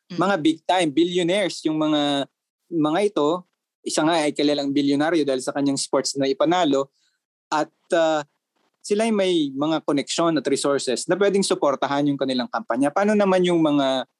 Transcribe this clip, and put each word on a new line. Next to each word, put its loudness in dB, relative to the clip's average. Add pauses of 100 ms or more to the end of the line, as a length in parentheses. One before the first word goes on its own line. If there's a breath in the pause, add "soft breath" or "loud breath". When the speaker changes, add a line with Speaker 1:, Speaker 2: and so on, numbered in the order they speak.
Speaker 1:
Mm. -10
Speaker 2:
mga 0
big 0
time, 0
billionaires, 0
yung -2
mga, 0 (400)
mga -2
ito, 0 (340)
isa -6
nga 2
ay 0
kilalang -2
bilyonaryo 0
dahil -2
sa -8
kanyang 0
sports -4
na -2
ipanalo, 0 (560)
at, -2 (240)
ah, 2 (580)
sila -2
ay 0
may 2 (160)
mga -2
koneksyon 0
at 0
resources -2
na 0
pwedeng 2
suportahan 0
yung 0
kanilang -2
kampanya. -2
Paano 2
naman 2
yung 2
mga 0 (160)